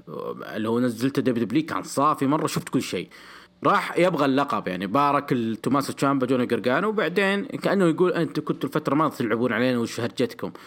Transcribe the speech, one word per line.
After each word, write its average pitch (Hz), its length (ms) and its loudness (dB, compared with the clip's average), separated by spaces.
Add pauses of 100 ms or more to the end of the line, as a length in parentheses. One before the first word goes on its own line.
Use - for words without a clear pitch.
(560)
اللي 110 140 -4
هو 117 100 0
نزلته 127 420 0
دبليو 117 240 0
دبليو 123 160 0
إي، 160 60 -6
كان 92 160 -4
صافي 143 440 0
مرة، 151 200 2
شفت - 220 -4
كل 131 120 0
شيء. - 280 -6 (540)
راح 175 340 2
يبغى 165 280 4
اللقب، 135 420 0
يعني 92 200 -4
بارك 139 440 2
التوماس 120 560 0
تشامبا 139 380 0
جوني 123 260 2
غرغانو، 123 360 2
وبعدين 196 580 0
كأنه 185 400 0
يقول: 165 260 4
"أنت 156 280 -2
كنتوا 147 300 -4
الفترة 139 240 -2
الماضية 151 220 2
تلعبون 117 380 0
علينا 123 260 2
وش 117 200 -4
هرجتكم". 117 520 -4 (160)